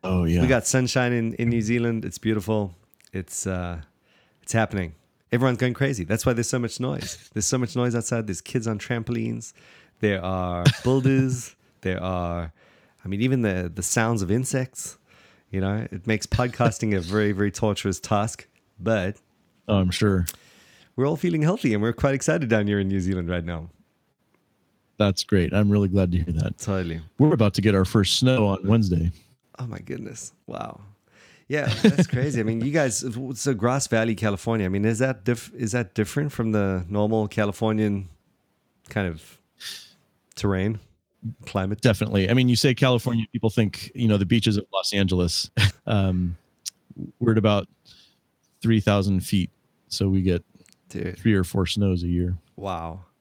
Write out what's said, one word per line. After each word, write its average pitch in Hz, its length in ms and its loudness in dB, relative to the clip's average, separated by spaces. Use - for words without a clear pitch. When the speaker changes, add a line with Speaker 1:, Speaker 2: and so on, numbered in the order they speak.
Speaker 1:
Oh, 92 200 0
yeah. 85 180 4
Speaker 2:
We 123 60 4
got 123 180 4
sunshine 127 460 2
in, 117 220 -2
in 120 160 -2
New 117 120 0
Zealand. 117 440 0
It's 98 120 -10
beautiful. 107 560 0
It's, - 340 -8
uh, 90 360 -4
it's - 120 -10
happening. 98 420 0
Everyone's 123 260 2
going 123 160 0
crazy. 131 320 -2
That's 107 200 -2
why 131 80 2
there's 117 160 -2
so 127 100 0
much 117 200 -6
noise. 127 500 -6
Speaker 1:
<laughs> - 40 -20
Speaker 2:
There's 107 140 -4
so 131 100 -2
much 123 180 -4
noise 123 200 0
outside. 113 320 -4
There's 95 140 -8
kids 113 260 -10
on 107 120 -4
trampolines. 117 720 -6
There 98 240 0
are 90 400 -2
Speaker 1:
<laughs> - 100 -10
Speaker 2:
builders. 131 720 0
There 92 200 -4
are, 85 520 -4
I - 40 -10
mean, 101 140 -4
even 127 200 2
the, 92 320 0
the 95 100 -6
sounds 113 380 0
of 92 100 0
insects. 127 680 -4
You 95 120 -4
know, 104 300 -2
it 95 160 -10
makes 110 180 -2
podcasting 117 720 0
a - 20 2
very, 104 320 0
very 101 200 0
torturous 101 480 -2
task, - 480 -2
but 101 380 0
Speaker 1:
Oh, 104 100 4
I'm 90 140 2
sure. 95 340 2
Speaker 2:
we're 131 120 0
all 160 80 0
feeling 160 280 0
healthy, 156 320 2
and 104 80 2
we're 113 100 0
quite 139 220 2
excited 139 340 0
down 107 160 4
here 104 140 2
in 98 80 0
New 98 120 0
Zealand 90 300 -2
right 87 160 -2
now. 85 240 -8
Speaker 1:
That's 101 260 0
great. 90 300 2
I'm 104 160 4
really 101 200 4
glad 92 240 2
to 90 100 2
hear 85 180 -4
that. - 160 -4
Speaker 2:
Totally. 87 440 -4
Speaker 1:
We're 151 160 6
about 107 200 4
to 104 60 0
get 101 140 4
our 95 100 4
first 98 320 2
snow 127 300 4
on 95 180 -2
Wednesday. 90 460 2
Speaker 2:
Oh 123 80 -6
my 104 100 -10
goodness. - 560 -12
Wow. - 340 -12
Yeah, 143 200 -2
that's 185 240 6
crazy. 127 320 0
I 110 40 0
mean, 113 180 0
you 135 100 -2
guys, 135 340 0
so 139 180 -2
Grass 120 320 0
Valley, 113 300 0
California, 107 500 0
I 92 40 0
mean, 101 160 0
is 113 140 2
that 127 240 -2
diff-, 120 300 -2
is 110 200 -6
that 120 200 -4
different 139 380 -2
from 113 200 -2
the 98 380 2
normal 107 380 2
Californian 104 800 0
kind 98 180 -2
of 82 300 -10
terrain, 101 440 -2
climate? 98 360 -4
Speaker 1:
Definitely. 104 480 2
I 117 40 2
mean, 127 160 4
you 120 60 4
say 131 180 4
California, 120 580 0
people 113 200 0
think, - 420 -2
you 117 140 0
know, 104 100 4
the 98 80 2
beaches 107 320 2
of 101 160 -4
Los 95 200 -2
Angeles. 90 600 0
<laughs> - 40 0
Um, 92 520 0
we're 117 140 2
at 107 40 4
about 104 300 2
three 113 180 2
thousand 98 400 2
feet, 92 300 0
so - 180 -2
we 95 140 2
get 87 240 0
Speaker 2:
Dude. - 320 -8
Speaker 1:
three 110 140 4
or 95 100 4
four 92 220 -2
snows 92 380 0
a 87 40 -4
year. 87 300 0
Speaker 2:
Wow. 87 460 -8